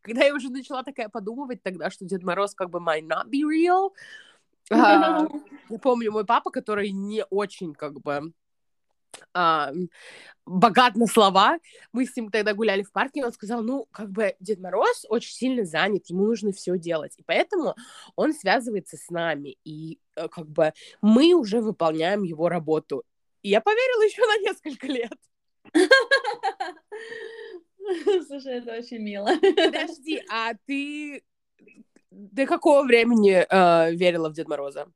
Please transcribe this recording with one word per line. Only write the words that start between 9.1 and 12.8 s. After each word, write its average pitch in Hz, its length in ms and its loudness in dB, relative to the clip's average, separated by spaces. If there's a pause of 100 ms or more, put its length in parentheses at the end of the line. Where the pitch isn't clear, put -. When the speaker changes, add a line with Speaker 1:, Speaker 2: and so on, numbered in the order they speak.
Speaker 1:
а, 160 380 2 (760)
богат 202 500 4
на 226 120 2
слова, 202 500 6 (340)
мы 254 140 -2
с - 100 -14
ним 226 140 -8
тогда 214 240 0
гуляли 202 300 0